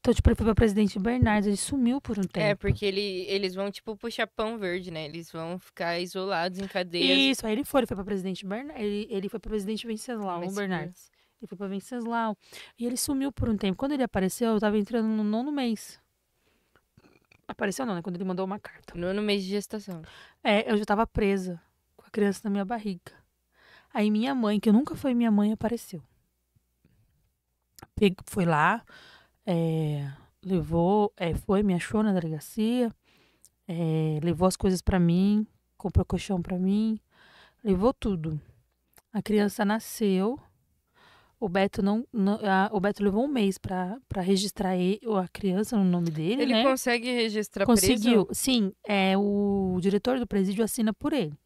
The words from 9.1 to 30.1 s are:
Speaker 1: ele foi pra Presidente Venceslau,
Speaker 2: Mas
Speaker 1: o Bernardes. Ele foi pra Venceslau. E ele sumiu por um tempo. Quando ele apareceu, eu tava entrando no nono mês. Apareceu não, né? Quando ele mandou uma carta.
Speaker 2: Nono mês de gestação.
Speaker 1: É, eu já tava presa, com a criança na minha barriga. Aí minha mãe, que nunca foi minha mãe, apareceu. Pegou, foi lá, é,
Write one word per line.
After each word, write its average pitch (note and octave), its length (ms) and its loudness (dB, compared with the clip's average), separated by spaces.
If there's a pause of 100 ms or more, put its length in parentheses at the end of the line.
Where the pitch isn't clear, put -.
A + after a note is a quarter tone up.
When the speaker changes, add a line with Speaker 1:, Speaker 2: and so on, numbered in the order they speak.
Speaker 1:
ele G3 180 -6
foi A3 120 -8
pra - 100 -10
Presidente G#3+ 380 -4
Venceslau, G#3+ 520 -6
Speaker 2:
Mas F3+ 120 -6
Speaker 1:
o - 40 -8
Bernardes. F#3 540 -6 (320)
Ele A3+ 60 -16
foi F3+ 100 -14
pra G3+ 80 -8
Venceslau. A3+ 720 -4 (420)
E A#3 80 -4
ele B3+ 100 -4
sumiu C4+ 360 -2
por - 160 -2
um A3 80 0
tempo. F#3+ 200 0
Quando C#4 160 -4
ele C4 120 0
apareceu, G#3+ 480 0
eu G#3 80 2
tava G#3+ 180 2
entrando A3 300 -2
no G#3+ 160 0
nono A3+ 260 -2
mês. B3 500 -4 (1500)
Apareceu - 360 -4
não, G#3+ 120 -2
né? E3+ 40 -4
Quando F3 160 -8
ele F#3+ 80 -6
mandou F#3 220 -2
uma G3 140 -6
carta. - 360 -20
Speaker 2:
Nono F#3 240 -4
mês G#3 220 0
de F#3 80 -6
gestação. G3+ 520 -6 (420)
Speaker 1:
É, A3 260 4
eu A3 60 2
já G#3 80 0
tava G#3+ 240 2
presa, F#3+ 520 -2 (360)
com - 100 -20
a - 40 -20
criança G3+ 340 0
na G#3 60 -2
minha G3 140 0
barriga. G#3 480 -8 (800)
Aí G#3+ 200 2
minha A3+ 220 2
mãe, G#3+ 260 2
que A3 100 4
nunca C#4+ 240 6
foi C4+ 180 -2
minha A#3 180 4
mãe, G#3 220 4
apareceu. A3 500 -6 (1900)
Pegou, G3 320 2
foi F#3+ 180 -2
lá, E3+ 400 2 (600)
é, D#3+ 640 0 (340)